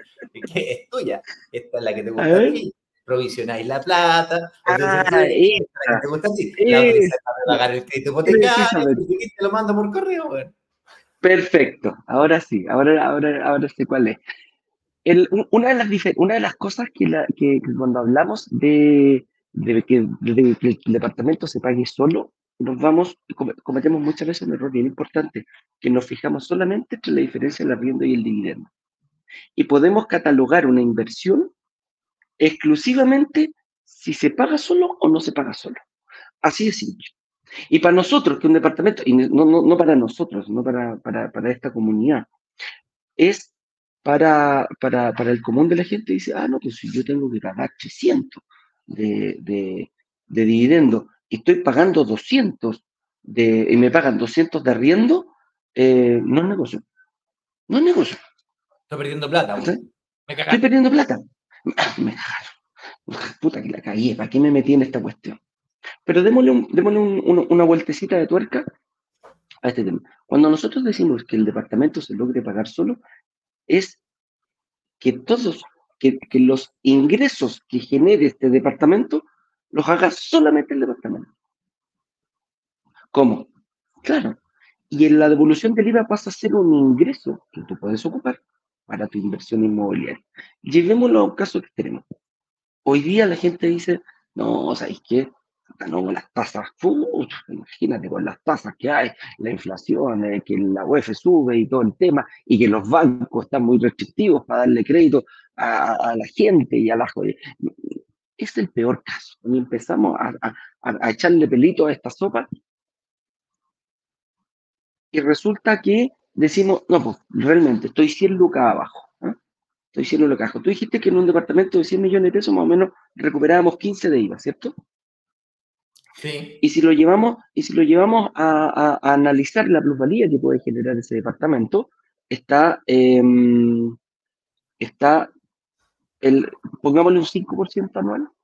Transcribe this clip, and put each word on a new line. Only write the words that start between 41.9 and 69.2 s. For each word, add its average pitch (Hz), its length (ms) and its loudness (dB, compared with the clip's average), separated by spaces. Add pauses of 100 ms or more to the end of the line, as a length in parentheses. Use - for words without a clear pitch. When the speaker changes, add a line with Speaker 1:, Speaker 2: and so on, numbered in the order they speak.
Speaker 2:
es 190 360 0 (500)
para, 147 640 2 (120)
para, 123 320 -2
para 117 180 -2
el 120 120 -2
común 135 260 2
de 170 80 0
la 175 80 0
gente, 208 280 -6
dice, - 220 -4
"Ah, - 140 -4
no, 262 120 -2
pues 117 160 -10
si 117 160 -14
yo 127 120 -4
tengo 139 260 -4
que 117 100 -8
pagar 101 380 -8
trescientos - 640 -4 (440)
de, 104 540 -6
de, 95 520 -8 (340)
de 113 180 -2
dividendo 117 640 4 (200)
y 113 80 -6
estoy 175 200 2
pagando 160 480 2
doscientos 117 800 -4 (380)
de, 113 480 2
y 117 60 4
me 123 140 6
pagan 135 280 2
doscientos 151 460 -2
de 131 60 2
arriendo, 196 560 2 (480)
eh, 123 480 4
no 143 180 0
es 175 80 0
negocio. 190 340 -6 (840)
No 240 100 0
es 311 60 4
negocio". 349 320 0 (640)
Speaker 1:
Estoy 151 160 -12
perdiendo 143 320 -8
plata, 156 240 0
Speaker 2:
¿Cachai? 160 220 -4
Speaker 1:
güey. - 120 -14 (380)
Me 147 80 -16
cagaste. 156 220 -2
Speaker 2:
"Estoy 220 40 0
perdiendo 262 300 4
plata". 277 280 0 (580)
Ah, - 220 -4
me - 160 -4
cagaron. - 1300 -16
Puta - 220 -2
que - 60 -10
la - 120 -10
cagué, 110 360 -2
¿para 113 120 -8
qué 131 120 0
me 147 100 4
metí 139 240 2
en 135 80 6
esta 131 180 -4
cuestión? - 380 -12 (640)
Pero 170 180 2
démosle 254 280 4
un, - 220 2
démosle 202 260 2
un, 202 260 0
un, 175 260 2
una 170 140 4
vueltecita 165 520 0
de 165 100 0
tuerca - 380 -4 (1000)